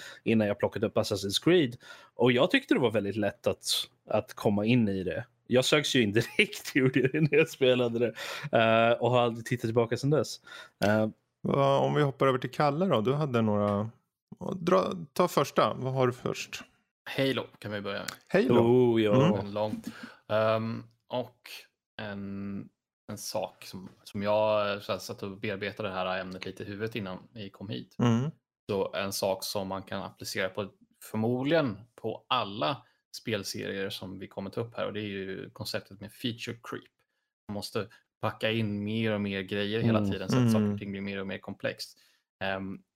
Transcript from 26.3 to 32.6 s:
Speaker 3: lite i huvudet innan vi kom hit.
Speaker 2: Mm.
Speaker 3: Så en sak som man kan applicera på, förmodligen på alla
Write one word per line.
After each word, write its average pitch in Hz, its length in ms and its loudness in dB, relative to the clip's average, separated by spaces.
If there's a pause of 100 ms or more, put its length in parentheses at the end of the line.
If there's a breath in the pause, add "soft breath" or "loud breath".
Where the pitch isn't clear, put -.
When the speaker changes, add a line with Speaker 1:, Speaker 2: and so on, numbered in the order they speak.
Speaker 3:
lite 95 160 -10
i 92 40 -10
huvudet 104 300 -8
innan 95 220 -6 (140)
vi 104 180 -14
kom - 180 -14
hit. 123 300 -10
Speaker 2:
Mm. 120 320 4 (400)
Speaker 3:
Så 98 240 0
en 98 180 -2
sak 95 320 -2
som 98 240 -4
man 95 140 -6
kan 95 200 -8
applicera 95 460 -6
på, 98 220 -6 (320)
förmodligen 127 760 0 (160)
på - 340 -8
alla 123 540 -2 (340 soft breath)